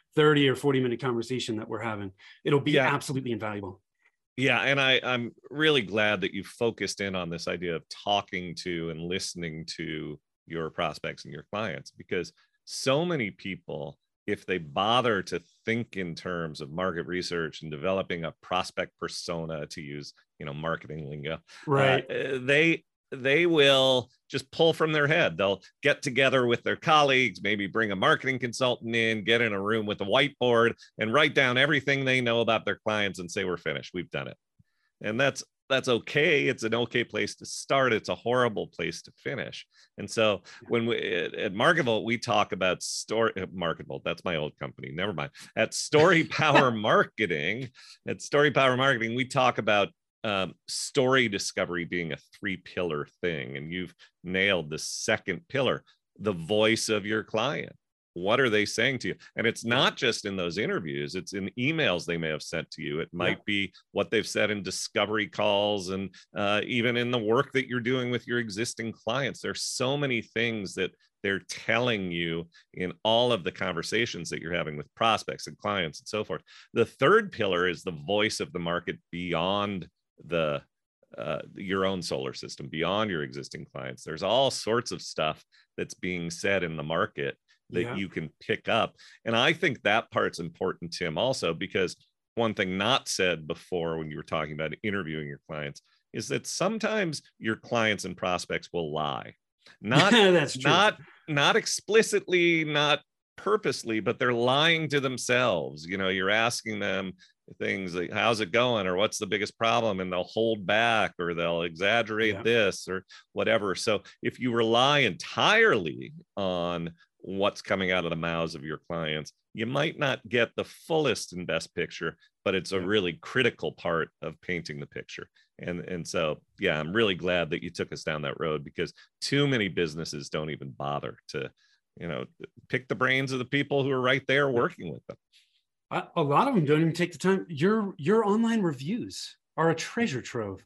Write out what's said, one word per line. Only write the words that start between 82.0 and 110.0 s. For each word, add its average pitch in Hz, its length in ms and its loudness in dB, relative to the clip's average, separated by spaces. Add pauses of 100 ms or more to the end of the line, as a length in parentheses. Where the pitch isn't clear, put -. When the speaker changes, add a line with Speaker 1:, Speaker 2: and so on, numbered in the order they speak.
Speaker 2:
solar 67 320 -4
system, - 340 -12
beyond 85 420 0
your 80 140 -2
existing 69 420 -12
clients. 65 380 -12
There's 80 200 -8
all 123 280 2
sorts 117 400 -2
of 110 100 -8
stuff - 440 -4 (320)
that's 92 160 -8
being 87 360 -6
said 95 340 -2
in 82 120 -4
the 76 80 -6
market 76 540 -2 (340)
that 87 100 0
Speaker 1:
Yeah. 82 140 -6
Speaker 2:
you 98 140 -6
can 80 200 -8 (120)
pick - 260 -4
up. 101 280 0 (300)
And 117 100 0
I 135 180 4
think 160 300 -2
that 104 280 2
part's 101 280 0
important, 85 520 -6
Tim, 82 260 -4
also, 95 360 0
because 90 420 -2 (400)
one 113 180 2
thing 95 240 -2
not 113 300 2
said 85 400 0
before 82 500 -4
when 78 120 -6
you 76 80 -10
were 76 60 -10
talking 78 300 -4
about 78 200 -6 (100)
interviewing 78 440 -4
your 71 200 -12
clients 73 340 -8 (300)
is 120 180 -8
that 131 180 -4
sometimes 202 760 -2 (160)
your 110 180 -2
clients 110 500 0
and 92 120 -8
prospects 90 560 -4
will 82 180 -4
lie. 71 440 -4 (460)
Not, 143 300 4
Speaker 1:
<laughs> - 0 -
That's 180 420 6
true. 131 160 -6
Speaker 2:
not, 190 300 4 (280)
not 156 280 4
explicitly, 180 1120 2
not 147 360 2 (360)
purposely, 139 600 -2
but 107 200 -2
they're 123 140 2
lying 143 560 4
to 143 100 0
themselves. 117 840 0
You 92 120 -4
know, 95 120 0
you're 95 200 0
asking 110 500 0
them 98 340 -4 (440)
things 98 380 -4
like, 90 160 -4
"How's 107 300 2
it 90 100 -4
going?" 117 340 2
or 92 100 0
"What's 104 220 2
the 107 100 -4
biggest 101 300 -2
problem?" 113 420 2
And 92 120 -4